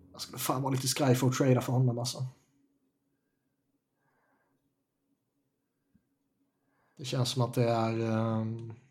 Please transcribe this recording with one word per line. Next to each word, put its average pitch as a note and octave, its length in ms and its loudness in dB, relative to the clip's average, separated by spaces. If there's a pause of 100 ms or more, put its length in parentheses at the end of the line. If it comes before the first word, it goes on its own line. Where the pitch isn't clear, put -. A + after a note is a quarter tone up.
(120)
Jag - 100 -14
skulle - 180 -14
fan C3 220 -2
vara C3+ 120 -2
lite C3 140 -2
skraj C3 280 2
för C3 120 2
att B2+ 60 2
trada B2+ 280 4
för B2 120 -4
honom, B2 260 2
alltså. B2 240 -6 (4000)
Det C#3 80 -12
känns B2+ 240 0
som C3 120 0
att A#2+ 120 0
det A#2+ 160 2
är, A2+ 300 0 (120)
ehm, A2+ 640 -2 (180)